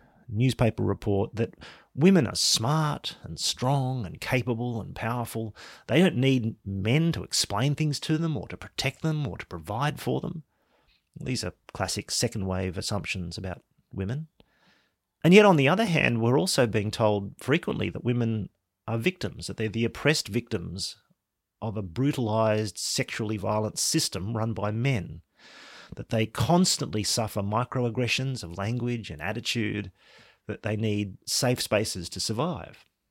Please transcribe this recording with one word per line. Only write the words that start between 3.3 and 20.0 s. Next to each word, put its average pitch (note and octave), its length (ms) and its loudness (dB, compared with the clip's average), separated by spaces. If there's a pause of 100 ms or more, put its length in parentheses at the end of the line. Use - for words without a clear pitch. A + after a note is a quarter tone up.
strong C3 680 0
and - 160 -12
capable A#2+ 600 -2
and F#2 140 -12
powerful. A2+ 600 -4 (320)
They B2 120 2
don't F3 180 4
need B2+ 380 2 (100)
men A2 480 2
to F#2 100 -4
explain B2+ 520 0
things D3+ 260 0
to D#3 160 0
them D#3+ 200 -2
or F2+ 120 -8
to F2+ 80 -10
protect - 440 -6
them D3+ 240 0
or F2 120 -6
to - 80 -12
provide G#2+ 540 -4
for C3 220 -2
them. - 220 -8 (760)
These B2+ 240 -4
are F2+ 100 -6 (200)
classic - 380 -4
second - 340 -2
wave F#2 320 -2
assumptions F2+ 600 -6
about F#2 240 -8 (300)
women. A#2+ 360 -4 (960)
And E3+ 100 8
yet, G#3 120 12
on F#3+ 100 10
the C#3 120 6
other G3+ 180 4
hand, C3 360 2
we're A#2+ 160 6
also D#3+ 300 4
being G#2 240 0
told G#2 480 2
frequently - 500 0
that - 140 -6
women A2+ 460 0 (380)
are A2+ 100 -2
victims, A2+ 500 -4
that - 100 -8
they're A2 100 -2
the A2 160 -2
oppressed C#3+ 440 0